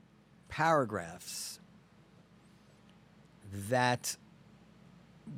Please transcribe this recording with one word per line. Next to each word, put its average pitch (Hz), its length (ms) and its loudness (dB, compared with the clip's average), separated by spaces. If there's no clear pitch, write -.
paragraphs 107 1080 0
that 123 480 2